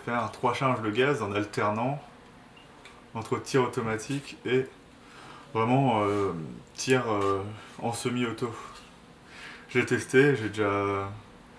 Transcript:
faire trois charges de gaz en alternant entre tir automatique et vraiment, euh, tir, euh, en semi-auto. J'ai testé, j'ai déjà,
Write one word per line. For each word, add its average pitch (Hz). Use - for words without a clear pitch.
faire 120
trois -
charges 127
de 110
gaz 127
en 101
alternant 110
entre 113
tir -
automatique 117
et 131
vraiment, 117
euh, 101
tir, 127
euh, 98
en 117
semi-auto. 117
J'ai 120
testé, 131
j'ai 107
déjà, 101